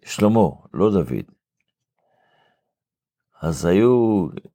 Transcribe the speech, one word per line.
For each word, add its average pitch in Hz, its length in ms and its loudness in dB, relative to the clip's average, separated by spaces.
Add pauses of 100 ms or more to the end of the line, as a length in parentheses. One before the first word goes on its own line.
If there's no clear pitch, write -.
שלמה, 104 440 2 (240)
לא 98 180 0
דוד. 64 340 -4 (2250)
אז 82 240 -6
היו 107 640 2 (280)